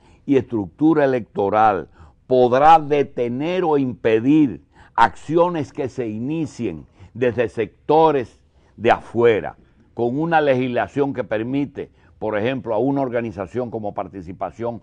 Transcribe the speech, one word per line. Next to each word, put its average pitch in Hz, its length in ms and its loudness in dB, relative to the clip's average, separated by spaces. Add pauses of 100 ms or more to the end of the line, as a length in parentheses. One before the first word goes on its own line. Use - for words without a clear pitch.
(260)
y 139 120 2
estructura 123 680 0
electoral 104 840 0 (360)
podrá 131 520 6
detener 143 840 -2
o 156 140 2
impedir 123 880 2 (300)
acciones 160 760 0
que 135 200 -8
se 120 180 -6
inicien 113 800 -6 (260)
desde 117 380 -2
sectores 147 880 0 (380)
de 107 120 2
afuera, 107 680 2 (340)
con 120 260 -4
una 160 220 0
legislación 131 720 -2
que 123 120 -6
permite, 113 680 -6 (280)
por 107 200 -4
ejemplo, 117 360 -4
a 104 40 0
una 139 240 0
organización 117 680 -6
como 104 220 -8
Participación 95 920 -10